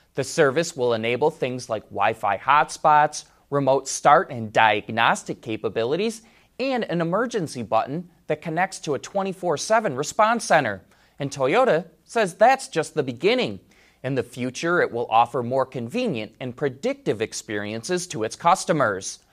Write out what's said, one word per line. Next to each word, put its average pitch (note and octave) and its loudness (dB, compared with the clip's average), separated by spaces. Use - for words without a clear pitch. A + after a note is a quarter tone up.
The C#3 -2
service D#3+ 2
will B2 0
enable A#2+ 0
things B2+ -6
like A2 -4
Wi-Fi G2+ -2
hotspots, D3+ 2
remote C#3 0
start D#3+ 4
and A2+ -8
diagnostic A2+ 2
capabilities, A#2+ -4
and B3+ -2
an E3+ -4
emergency E3+ -2
button C3 -2
that D3+ -4
connects F3 -2
to D3+ -4
a B2 -2
twenty-four F#3 -4
seven G#3+ 0
response G#3+ 0
center. B2 2
And C#3 -6
Toyota E3+ 2
says G3 -2
that's C4 4
just A#3+ -4
the D3+ 0
beginning. C3 0
In C3+ -4
the B2 0
future, C#3+ -2
it A2+ 2
will A#2 -4
offer B2 0
more B2+ 0
convenient B2 -6
and B2+ -10
predictive C#3+ -4
experiences A2 -6
to A2+ -6
its - -6
customers. C#3+ 0